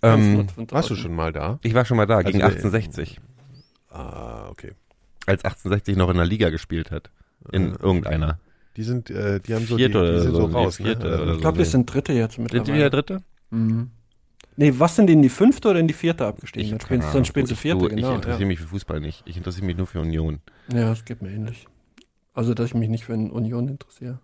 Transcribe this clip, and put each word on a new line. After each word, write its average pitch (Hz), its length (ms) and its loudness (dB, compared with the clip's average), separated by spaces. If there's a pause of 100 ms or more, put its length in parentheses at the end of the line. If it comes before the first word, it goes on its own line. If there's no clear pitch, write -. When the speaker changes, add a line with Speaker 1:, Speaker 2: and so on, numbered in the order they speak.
Speaker 1:
Ähm, 117 100 6
Speaker 2:
Ganz 110 220 6
nur 104 140 2
von 113 240 -10
Speaker 3:
Warst 151 180 -2
du 123 40 -4
Speaker 2:
draußen. 98 100 -4
Speaker 3:
schon 85 120 -8
mal 82 180 -4
da? 82 280 -6
Speaker 1:
Ich 113 120 -2
war 123 100 4
schon 120 140 2
mal 107 80 4
da, 110 120 4
Speaker 3:
Also 92 100 2
Speaker 1:
gegen 98 120 2
Speaker 3:
der - 80 6
Speaker 1:
achtzehnhundertsechzig. - 720 -2 (720)
Speaker 3:
Ah, 117 580 -14
okay. - 220 -18 (540)
Speaker 1:
Als 190 180 0
achtzehnhundertsechzig 98 540 -2
noch 90 120 4
in 90 60 2
der 85 100 4
Liga 101 240 2
gespielt 80 420 -6
hat. - 180 -10 (420)
In 90 220 0
Speaker 3:
Ah. - 80 -10
Speaker 1:
irgendeiner. 80 580 0 (380)
Speaker 3:
Die 110 60 -6
sind, 120 260 -6
äh, 98 320 -2
die 113 140 -8
haben 113 100 -2
so, 117 100 -2
die, 113 80 4
Speaker 1:
Vierte 107 160 4
Speaker 3:
die 85 100 4
Speaker 1:
oder 85 120 2
Speaker 3:
sind 82 100 2
so 82 100 2
Speaker 1:
so, 82 60 4
nee, 80 60 -2
Speaker 3:
raus, 87 240 2
Speaker 1:
vierte 110 300 -2
Speaker 3:
ne? 80 140 0
Speaker 1:
oder 82 120 0
Speaker 2:
Ich 80 80 -2
glaub, 160 140 2
Speaker 1:
so. 180 80 2
Speaker 2:
die - 60 2
sind 123 240 2
Dritte 139 200 -2
jetzt 113 220 0
Speaker 1:
Sind - 20 -14
die 120 40 -8 (180)
Speaker 2:
mittlerweile. 127 180 -2
Speaker 1:
wieder 143 120 4
Dritte? 147 340 -2 (260)
Speaker 2:
Mhm. 113 400 -2 (640)
Nee, 147 220 4
was 165 180 4
sind 208 120 6
die 170 60 8
in 156 80 8
die 131 80 8
Fünfte 226 400 4
oder 175 100 4
in 165 100 2
die 151 40 -2
Vierte 165 320 -2
abgestiegen? - 380 -8
Speaker 1:
Ich 107 80 -4
Speaker 2:
Dann 110 80 -6
Speaker 1:
hab - 60 -14
Speaker 2:
spielen 123 160 0
Speaker 1:
keine - 80 -2
Speaker 2:
sie, - 40 -2
dann 139 40 2
Speaker 1:
Ahnung. 127 80 2
Speaker 2:
spielen 139 220 -2
sie 123 60 -4
Speaker 1:
Ich, 110 60 -6
Speaker 2:
Vierte, 175 200 0
Speaker 1:
du, 180 100 2
ich 110 80 -4
Speaker 2:
genau, 127 180 -2
Speaker 1:
interessiere 117 280 -4
Speaker 2:
ja. 98 40 0
Speaker 1:
mich 87 120 -2
für 80 80 -12
Fußball 82 340 -8
nicht. 76 240 -12
Ich 82 100 -14
interessiere 90 300 -8
mich 87 120 -2
nur 92 100 -4
für - 120 -8
Union. 80 400 -2 (340)
Speaker 2:
Ja, 113 200 0
es 113 100 -8
geht 120 180 -14
mir 95 100 -10
ähnlich. 110 360 -10 (680)
Also, 117 200 -2
dass 117 140 -2
ich - 80 -10
mich 113 120 0
nicht 113 180 -4
für 113 80 -8
Union 117 540 -4
interessiere. 131 560 -14